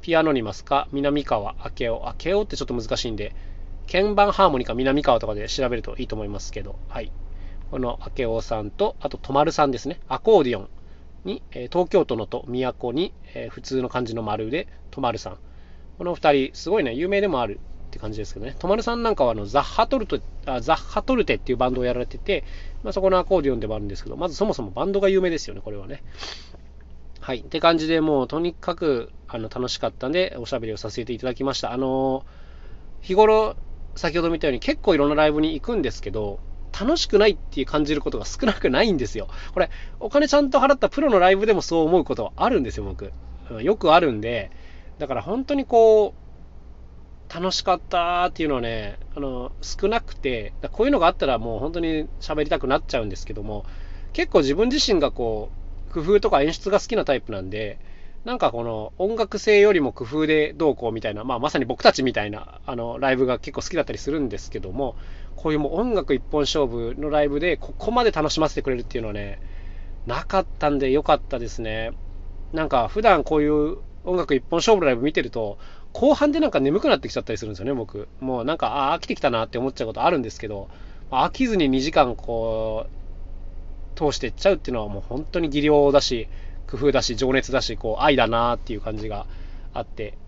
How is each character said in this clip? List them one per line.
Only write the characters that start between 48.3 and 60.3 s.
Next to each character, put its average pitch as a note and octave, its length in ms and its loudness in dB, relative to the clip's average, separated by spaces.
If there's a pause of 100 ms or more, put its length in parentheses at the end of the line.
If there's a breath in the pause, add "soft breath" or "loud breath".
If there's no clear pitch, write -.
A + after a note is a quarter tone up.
て F3 100 -6
い D#3 60 2
う - 20 2
の C#3+ 60 2
は B2 60 0
ね、 A2+ 360 -4 (180)
あ D3+ 40 -8
の、 C3 320 -6 (100)
少 - 260 -2
な A3+ 140 2
く - 140 -8
て、 A#2+ 460 -2
だ-、 C#3+ 80 -6
こ - 140 0
う - 40 4
い - 20 4
う - 20 6
の C#4+ 80 4
が E3 80 6
あ F3+ 40 8
っ - 40 -4
た D#3+ 120 0
ら B2 100 4
も A2+ 200 -2
う - 20 -4
本 D3+ 140 -4
当 E3+ 60 -4
に D#3+ 280 -2 (120)
喋 D3+ 240 -2
り - 60 -2
た E3 80 2
く - 100 -2
な C#3 120 4
っ - 80 -6
ち - 80 -4
ゃ B2 60 2
う A2 40 -2
ん G#2 40 -4
で G2 60 -6
す - 100 -8
け G#2+ 80 -8
ど G#2 100 -8
も、 G#2 220 -6 (480 loud breath)
結 F4 180 -2
構 F#3+ 80 6
自 C#3+ 160 4
分 A3 140 4
自 B3+ 240 2
身 F3 60 6
が C#3 120 2
こ A2+ 400 -4 (380)
う、 - 40 -10
工 E3 80 -2
夫 G3 180 6
と G3+ 100 2
か D#3 120 6
演 D#3 120 2
出 - 160 -4
が G3 100 4
好 - 80 -6
き A#3 80 -2
な E3+ 100 2
タ C#3 100 2
イ A#2+ 60 -2
プ - 100 -10
な G2 100 -6
ん F#2 80 -8
で、 G#2 300 -6 (460 soft breath)
な A#3+ 100 -4
ん - 20 -6
か D#3 140 2
こ A#2 120 -6
の A2 340 -6
音 G#3 180 0
楽 A3 220 -2
性 G#3 220 6
よ G#3 120 8
り F#3 80 6
も C3 140 2
工 - 100 -8
夫 D3+ 240 0
で D3+ 260 4